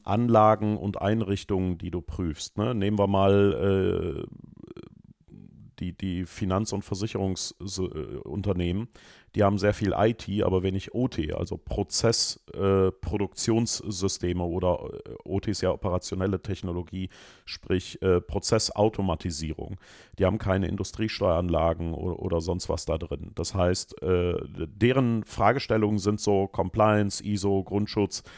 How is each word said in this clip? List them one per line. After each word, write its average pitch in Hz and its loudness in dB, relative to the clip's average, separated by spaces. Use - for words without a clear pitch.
Anlagen 107 4
und 101 -6
Einrichtungen, 95 0
die 90 -8
du 85 -4
prüfst, - -6
ne? 113 0
Nehmen 101 2
wir 98 4
mal, 95 4
äh, - -10
die, 90 -6
die 90 -4
Finanz- 98 -2
und 98 -4
Versicherungsunternehmen, 92 -4
äh, 123 -10
die 104 4
haben 101 4
sehr 104 4
viel 98 0
I 110 4
T, 101 -4
aber 92 2
wenig 95 -4
O 123 0
T, - -4
also 87 -4
Prozess-, - 0
äh, 98 4
Produktionssysteme 98 -2
oder, 90 0
äh, - -14
O 98 -2
T - -2
ist - -6
ja 92 2
operationelle 92 -2
Technologie, 90 -6
sprich, - -4
äh, 92 6
Prozessautomatisierung. 95 -2
Die 92 4
haben 95 2
keine 95 2
Industriesteueranlagen 85 0
o-, 90 -4
oder 87 -2
sonst 90 -4
was 80 -4
da 80 0
drin. 78 -8
Das - -4
heißt, 92 0
äh, 87 2
deren 113 2
Fragestellungen 107 2
sind 104 0
so 98 2
Compliance, 104 2
iso, 98 0
Grundschutz 104 -2